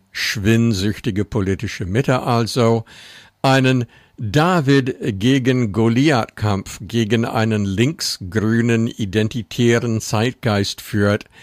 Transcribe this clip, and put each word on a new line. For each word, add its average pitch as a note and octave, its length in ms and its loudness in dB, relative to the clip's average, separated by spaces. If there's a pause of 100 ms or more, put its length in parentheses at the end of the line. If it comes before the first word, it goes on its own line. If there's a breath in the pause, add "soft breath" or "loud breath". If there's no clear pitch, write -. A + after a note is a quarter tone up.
(120)
schwindsüchtige G#2+ 1120 0
politische G2 600 -4
Mitte B2+ 380 0
also, A#2 600 0 (560 loud breath)
einen C3 460 2 (340 soft breath)
David C#3 760 2 (240)
gegen B2+ 500 2
Goliath-Kampf A2+ 1080 0
gegen A2+ 440 0
einen A2 400 0
linksgrünen A2+ 1200 0
identitären A2+ 1120 0
Zeitgeist G#2+ 800 -2
führt, G#2 460 0 (160 loud breath)